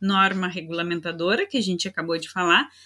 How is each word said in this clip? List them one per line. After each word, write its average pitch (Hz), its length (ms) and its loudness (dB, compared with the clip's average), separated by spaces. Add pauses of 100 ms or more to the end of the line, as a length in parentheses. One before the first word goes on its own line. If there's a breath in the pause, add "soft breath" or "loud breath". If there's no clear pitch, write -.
norma 190 460 2
regulamentadora, 170 1000 -2
que 285 100 -4
a 247 40 2
gente 185 280 -2
acabou 165 280 -4
de 160 120 -8
falar, 185 400 2 (180 soft breath)